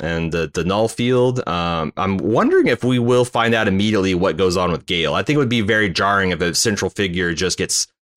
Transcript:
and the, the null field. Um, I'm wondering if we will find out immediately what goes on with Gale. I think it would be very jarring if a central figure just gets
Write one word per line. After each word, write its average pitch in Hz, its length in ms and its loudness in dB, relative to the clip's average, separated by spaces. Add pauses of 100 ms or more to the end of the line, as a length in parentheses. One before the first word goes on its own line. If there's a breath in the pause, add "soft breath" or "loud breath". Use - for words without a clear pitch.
and 82 320 -4
the, 80 200 -2
the 82 120 -4
null 104 240 0
field. 127 580 0
Um, 85 480 -4
I'm 95 220 -2
wondering 202 500 2
if 123 160 0
we 123 160 2
will 123 240 4
find 117 320 0
out 110 140 2
immediately 95 440 2
what 87 220 0
goes 92 220 0
on 90 140 0
with 80 140 -4
Gale. 80 280 0
I 98 100 0
think 147 120 0
it 151 40 2
would 135 80 2
be 117 140 0
very 107 280 2
jarring 98 420 0
if 85 100 -4
a 87 120 0
central 98 380 -2
figure 87 420 -2
just 85 240 -2
gets - 300 -4 (300)